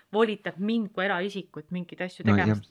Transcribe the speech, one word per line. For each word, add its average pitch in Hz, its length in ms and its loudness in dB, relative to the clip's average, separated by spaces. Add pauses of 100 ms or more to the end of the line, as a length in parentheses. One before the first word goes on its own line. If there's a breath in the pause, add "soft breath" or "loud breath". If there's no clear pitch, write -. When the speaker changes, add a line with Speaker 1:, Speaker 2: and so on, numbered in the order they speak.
(120 soft breath)
Speaker 1:
volitab 208 460 0
mind 214 340 -2
kui 185 120 -2
eraisikut 196 640 -4
mingeid 180 300 -8
asju 180 240 -10
Speaker 2:
No - 120 6
Speaker 1:
tegema. 196 180 4
Speaker 2:
jah. 107 60 -4 (100)